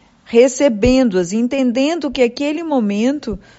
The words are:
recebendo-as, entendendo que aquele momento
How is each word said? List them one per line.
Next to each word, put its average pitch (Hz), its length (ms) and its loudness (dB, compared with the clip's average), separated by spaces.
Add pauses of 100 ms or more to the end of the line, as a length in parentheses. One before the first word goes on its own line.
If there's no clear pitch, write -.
(220)
recebendo-as, 240 1080 2
entendendo 262 760 -2
que 262 100 -4
aquele 285 420 -2
momento 233 760 -2 (200)